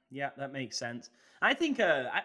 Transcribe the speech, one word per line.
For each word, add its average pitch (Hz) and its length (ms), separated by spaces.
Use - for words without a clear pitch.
Yeah, 139 260
that 135 160
makes 131 260
sense. 120 320
I 226 100
think, 277 280
uh, 143 320
I, 180 120